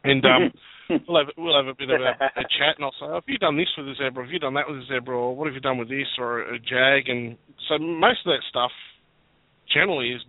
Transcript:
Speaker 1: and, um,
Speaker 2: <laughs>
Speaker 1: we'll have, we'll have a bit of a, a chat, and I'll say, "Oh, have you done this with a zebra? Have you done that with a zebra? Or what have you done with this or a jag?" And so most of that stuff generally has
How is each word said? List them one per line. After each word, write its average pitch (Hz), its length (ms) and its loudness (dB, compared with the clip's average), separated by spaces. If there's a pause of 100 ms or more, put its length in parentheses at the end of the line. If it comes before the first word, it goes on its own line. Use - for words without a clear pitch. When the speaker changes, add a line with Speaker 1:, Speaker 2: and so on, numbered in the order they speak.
Speaker 1:
and, 135 220 4
um, 127 260 6 (380)
Speaker 2:
<laughs> 165 180 0
Speaker 1:
we'll 165 160 4
have, 143 140 -6
we'll 165 180 0
have 135 120 4
a 131 100 -8
bit 135 120 -8
of 127 120 2
a, 127 100 2 (240)
a 131 80 -4 (160)
chat, 147 160 2
and 143 80 -8
I'll 135 160 -4
say, 143 60 -12
"Oh, 156 80 -8
have 170 140 -6
you 269 100 -4
done 165 180 2
this 170 220 0
with 139 100 -10
a 135 80 -10
zebra? 127 300 -4
Have 156 80 -12
you 180 60 -4
done 139 160 -4
that 143 120 -2
with 143 120 -8
a 123 120 -14
zebra? 127 240 -4
Or 123 220 -2
what 156 100 -4
have 131 80 -6
you 131 60 -10
done 131 160 0
with 117 100 -6
this 135 200 -4 (120)
or 120 220 -4
a 117 180 -8
jag?" 131 480 2
And 120 300 -6 (320)
so 151 80 0
most 170 480 2
of 175 100 0
that 127 140 -6
stuff 123 220 0 (1000)
generally 147 380 2
has 120 160 -6